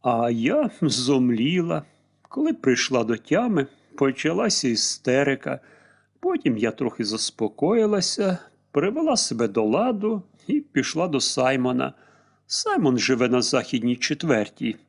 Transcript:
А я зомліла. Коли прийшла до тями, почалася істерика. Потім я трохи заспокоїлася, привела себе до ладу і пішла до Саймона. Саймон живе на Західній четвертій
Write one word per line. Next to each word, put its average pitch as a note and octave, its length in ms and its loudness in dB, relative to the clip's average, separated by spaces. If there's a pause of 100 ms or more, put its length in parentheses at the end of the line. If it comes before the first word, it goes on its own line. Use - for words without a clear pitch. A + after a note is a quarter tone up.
А A#2+ 280 0
я D#3 400 0 (120)
зомліла. C3+ 1000 0 (380)
Коли D4+ 320 -2
прийшла B2+ 500 2
до A2 140 0
тями, F#3+ 500 0 (280)
почалася D#3 720 0
істерика. C3 920 0 (600)
Потім E4+ 380 0
я A2+ 140 0
трохи B2 320 -4
заспокоїлася, F#3 1300 0 (340)
привела B3 460 0
себе A#2 300 0
до G#2+ 160 0
ладу G#3 580 0 (260)
і D4 140 0
пішла - 460 -2
до C#3+ 120 0
Саймона. C3 760 0 (540)
Саймон F#3+ 500 0
живе A#2+ 320 2
на B2 120 2
Західній A#2+ 540 0
четвертій C3+ 800 -2 (140)